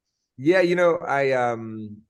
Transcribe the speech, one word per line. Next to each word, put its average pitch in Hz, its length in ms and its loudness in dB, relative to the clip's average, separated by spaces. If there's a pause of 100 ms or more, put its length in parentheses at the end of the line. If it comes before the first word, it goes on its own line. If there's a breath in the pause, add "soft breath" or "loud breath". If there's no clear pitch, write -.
(380)
Yeah, 175 240 4
you 175 140 0
know, 175 200 4 (100)
I, 135 260 0
um, 113 640 -4 (120)